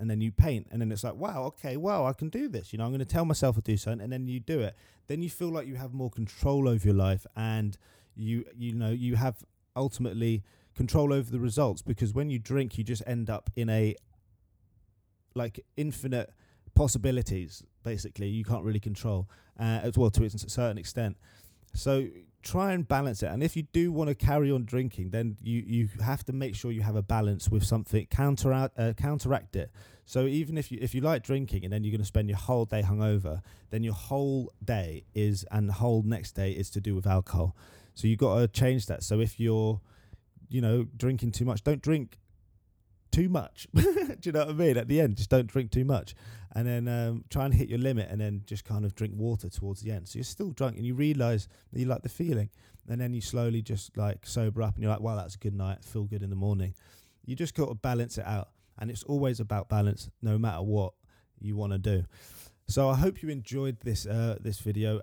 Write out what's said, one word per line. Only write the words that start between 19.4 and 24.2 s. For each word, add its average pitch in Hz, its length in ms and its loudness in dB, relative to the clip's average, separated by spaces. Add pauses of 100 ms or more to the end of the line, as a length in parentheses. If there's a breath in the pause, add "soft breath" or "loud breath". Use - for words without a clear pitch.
uh, 113 240 0
as 120 140 0
well, 120 140 6
to - 140 4
a 107 60 -2
certain 107 480 -4
extent. 104 380 -4 (580 loud breath)
So 135 340 0 (340)
try 190 300 0
and 175 140 0
balance 135 360 0
it. 101 40 -2
And 101 160 -2
if 165 140 0
you 160 80 -2
do 170 280 2
wanna 151 220 0
carry 147 360 4